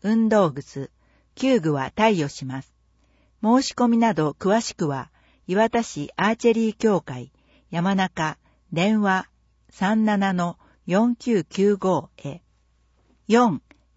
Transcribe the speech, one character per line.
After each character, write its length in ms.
運 260
動 240
靴、 380
球 260
具 120
は 220
貸 240
与 160
し 100
ま 180
す。 120
申 200
し 120
込 140
み 100
な 160
ど 160
詳 300
し 140
く 140
は、 220
岩 240
田 120
市 340
ア 120
ー 80
チ 140
ェ 20
リ 200
ー 40
協 240
会、 320
山 240
中、 440
電 300
話、 260
三 340
七 280
の 260
四 300
九 280
九 320
五 400
へ。 240
四、 320